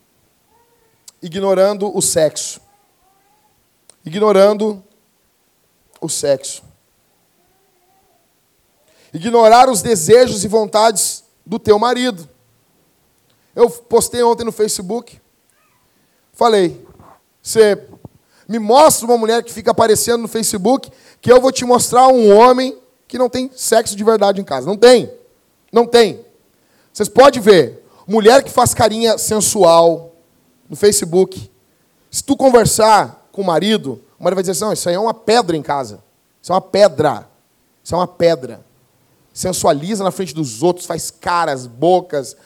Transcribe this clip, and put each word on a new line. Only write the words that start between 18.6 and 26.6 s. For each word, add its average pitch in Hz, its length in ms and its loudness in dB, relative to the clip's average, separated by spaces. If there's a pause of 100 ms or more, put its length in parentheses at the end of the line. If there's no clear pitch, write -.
uma 240 120 2
mulher 226 260 -2
que - 80 -20
fica 226 200 -4
aparecendo 226 500 0
no 220 60 -8
Facebook, 220 640 -4 (280)
que - 120 2
eu 254 100 6
vou 262 100 0
te - 140 -6
mostrar 247 420 2
um 220 300 6
homem 254 400 4 (300)
que 240 100 -14
não 254 100 -2
tem 254 280 -8
sexo 220 400 -2
de 202 80 -8
verdade 202 360 0
em 196 40 -8
casa." 131 240 -8
Não 202 100 -4
tem. 226 340 4 (640)
Não 233 140 0
tem. 233 360 0 (680)